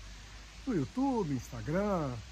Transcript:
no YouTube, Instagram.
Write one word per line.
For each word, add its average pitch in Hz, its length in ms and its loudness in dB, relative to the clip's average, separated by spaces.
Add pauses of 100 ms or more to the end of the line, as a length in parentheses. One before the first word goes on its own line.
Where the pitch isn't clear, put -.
(680)
no 254 80 2
YouTube, 208 600 2
Instagram. 151 760 2 (220)